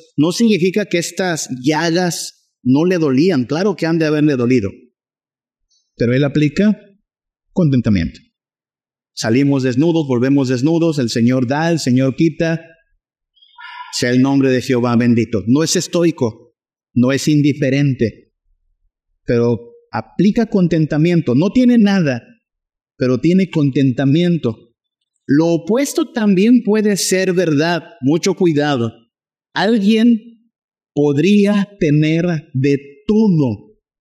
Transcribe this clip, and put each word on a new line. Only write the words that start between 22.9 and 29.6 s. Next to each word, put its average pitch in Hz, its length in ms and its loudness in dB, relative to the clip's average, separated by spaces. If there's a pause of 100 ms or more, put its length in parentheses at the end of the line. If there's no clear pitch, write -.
pero 127 240 0
tiene 180 300 2
contentamiento. 139 1200 0 (540)
Lo 147 200 2
opuesto 226 680 -2
también 214 500 2
puede 208 320 0
ser 185 380 -2
verdad. 165 500 0 (160)
Mucho 165 340 0
cuidado. 143 600 0 (600)
Alguien 220 1000 0 (400)